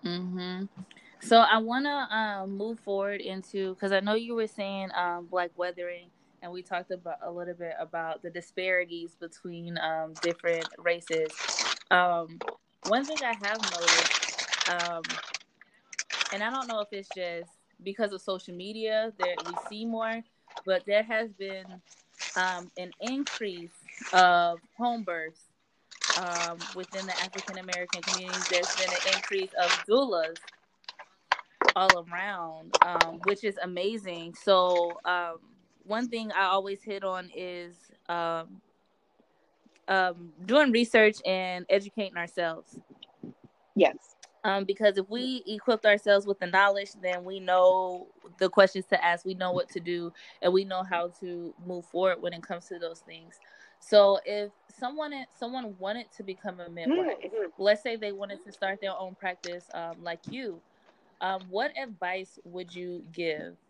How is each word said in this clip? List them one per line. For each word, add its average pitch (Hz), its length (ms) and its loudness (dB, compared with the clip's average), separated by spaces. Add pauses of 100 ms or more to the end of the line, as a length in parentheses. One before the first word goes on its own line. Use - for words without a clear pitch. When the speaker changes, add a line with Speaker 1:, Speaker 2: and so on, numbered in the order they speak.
Speaker 1:
Mm-hmm. 180 600 -4 (560)
So 226 180 8
I 220 200 8
wanna, 262 520 -2
um, 202 460 -2
move 220 240 -6
forward 202 400 -2
into, 190 560 -6
'cause 196 160 -2
I 196 80 4
know 208 140 0
you 233 200 -2
were 220 140 0
saying, 196 460 -6
um, 175 320 -2
black 175 300 -2
weathering, 175 540 -6 (320)
and 175 100 -12
we 180 100 -10
talked 185 280 -6
about 175 320 -8
a 175 80 -8
little 175 240 -8
bit 170 240 -8
about 160 440 -6
the 175 80 -10
disparities 175 840 -2
between, 170 640 -10
um, 160 360 -2
different 170 540 -2 (100)
races. 165 520 0 (600)
Um, 170 480 4 (500)
one 247 160 4
thing 302 180 -4
I 240 120 0
have 208 280 -2
noticed, - 1040 2
um, 170 340 0 (1300)
and 202 100 -4
I 226 80 0
don't 262 160 -4
know 226 140 -4
if 208 120 -6
it's 196 220 -10
just 175 360 -6 (320)
because 202 300 -2
of 190 80 -8
social 185 340 -8
media 220 640 -4
that 175 300 -2
we 175 60 -8 (140)
see 214 180 -8
more, 226 360 -4 (420)
but 185 220 2
there 208 180 4
has 220 280 -2
been, 190 480 -12 (560)
um, 185 400 -2
an 180 140 -10 (100)
increase 214 840 -6 (280)
of 175 460 8 (180)
home 233 280 -2
births, 160 460 -8 (680)
um, 170 420 -4 (160)
within 190 320 -8
the 185 60 -6 (100)
African 190 360 -8
American 180 440 -4
community. 185 360 -4 (120)
There's 180 260 2
been 185 160 0
an 185 220 0
increase 190 400 -2
of 180 160 2 (160)
doulas 196 500 2 (1400)
all 180 380 4
around, 170 720 -8
um, 165 420 2
which 196 200 0
is 202 180 -2
amazing. 180 720 -6
So, 180 720 4
um, 175 340 -2 (460)
one 226 240 -2
thing 226 240 -6
I 190 120 2
always 196 380 0
hit 196 200 -6
on 185 320 -4
is, 175 560 -10 (180)
um, 170 520 -4 (1300)
um, 175 440 0 (120)
doing 262 260 6
research 220 460 6 (100)
and 185 420 -2
educating 202 480 0
ourselves. 165 600 -4 (960)
Speaker 2:
Yes. - 420 2 (280)
Speaker 1:
Um, 196 200 0
because 196 340 4
if 190 100 -2
we 247 380 -4
equipped 220 400 0
ourselves 208 400 6
with 196 140 -2
the 180 60 -2
knowledge, 202 540 2
then 180 240 -4
we 190 140 -10
know 185 720 6 (300)
the 190 100 2
questions 190 380 6
to 175 160 2
ask, 170 220 2
we 190 100 -6
know 185 180 -2
what 180 180 -2
to 180 100 -8
do, 170 320 -6 (300)
and 180 100 4
we 196 120 4
know 185 180 -4
how 175 260 -2 (120)
to 175 340 -8 (100)
move 175 220 -8
forward 180 340 2
when 175 120 -4
it 170 100 -14
comes 175 240 -10
to 180 120 -12
those 165 220 -8
things. 165 380 -20 (400)
So 202 460 8
if 208 260 -4 (180)
someone, 294 440 -6 (260)
someone 240 400 -8
wanted 208 380 -6
to 220 80 -14
become 190 360 -8
a 175 80 -12
midwife, 254 500 0
Speaker 2:
Mm-hmm. 202 380 -6
Speaker 1:
let's 208 260 4
say 233 140 -2
they 208 160 -6
wanted 196 320 -10
to 202 80 -20
start 196 280 -4
their 196 180 -4
own 185 160 -10
practice, 180 600 -8
um, 170 280 -8
like 170 180 -6 (100)
you, 214 300 -8 (600)
um, 190 280 -2
what 226 320 -2
advice 190 640 -6
would 175 300 -12
you 180 380 -10
give? 170 440 -4 (140)